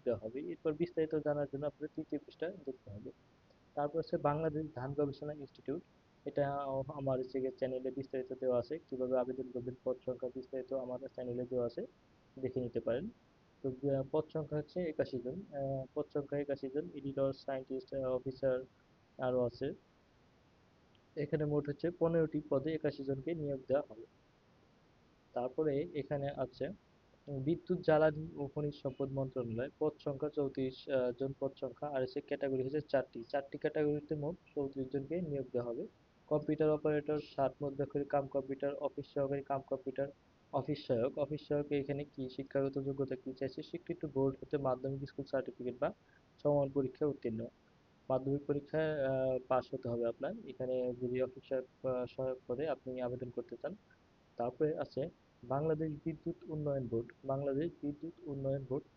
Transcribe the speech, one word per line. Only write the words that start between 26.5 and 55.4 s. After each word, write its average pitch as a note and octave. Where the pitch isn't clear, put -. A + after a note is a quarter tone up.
বিদ্যুৎ, D3
জ্বালানি D#3
ও C#3+
খনিজ D3
সম্পদ C3+
মন্ত্রণালয়, C3
পদ D3+
সংখ্যা D3
চৌত্রিশ, C3+
আহ, B2+
জন C3+
পদ C3+
সংখ্যা, C#3
আর C#3
এসে C3
ক্যাটাগরি C3+
হচ্ছে C#3+
চারটি, B2+
চারটি C#3
ক্যাটাগরিতে D3
মোট D3+
চৌত্রিশ C3+
জনকে C#3+
নিয়োগ C#3+
দেওয়া A#2+
হবে। B2+
কম্পিউটার D3+
অপারেটর, D3+
ষাট C#3
মুদ্রাক্ষরিক C#3
কাম C#3
কম্পিউটার, C#3
অফিস C#3+
সহকারী C#3
কাম C#3
কম্পিউটার, C3+
অফিস -
সহায়ক। B2+
অফিস D3
সহায়ক D3
এখানে C#3+
কি C3+
শিক্ষাগত C#3
যোগ্যতা C3+
কি C3
চাইছে? C3+
স্বীকৃত -
বোর্ড C3+
হতে D3
মাধ্যমিক C3+
স্কুল C#3
সার্টিফিকেট B2
বা E3+
সমমান C#3+
পরীক্ষায় C#3
উত্তীর্ণ, A#2
মাধ্যমিক C3+
পরীক্ষায়, D3
আহ, C3
পাস B2+
হতে B2+
হবে A#2
আপনার। C#3
এখানে B2+
যদি B2+
অফিস B2+
সহায়ক, C3
আহ, B2+
সহায়ক C3
পদে B2+
আপনি B2+
আবেদন B2
করতে A#2+
চান। E3
তারপরে D3+
আছে D3